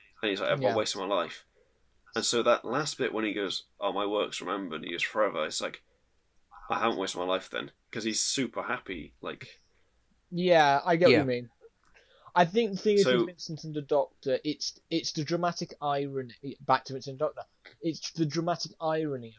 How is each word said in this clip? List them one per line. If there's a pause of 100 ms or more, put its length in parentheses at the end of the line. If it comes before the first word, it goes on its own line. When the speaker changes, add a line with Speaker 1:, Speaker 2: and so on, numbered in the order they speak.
(220)
Speaker 1:
And
he's
like,
"Have
Speaker 2:
Yeah.
Speaker 1:
I
wasted
my
life?" (720)
And
so
that
last
bit
when
he
goes, (140)
"Oh,
my
work's
remembered,"
he
goes,
"Forever,"
it's
like, (840)
"I
haven't
wasted
my
life
then," (180)
'cause
he's
super
happy,
like (720)
Speaker 2:
Yeah,
I
get
what
Speaker 3:
Yeah.
Speaker 2:
you
mean. (840)
I
think
the
thing
is
Speaker 1:
So
Speaker 2:
with
Vincent
and
the
Doctor,
it's, (100)
it's
the
dramatic
irony,
back
to
Vincent
and
the
Doctor, (380)
it's
the
dramatic
irony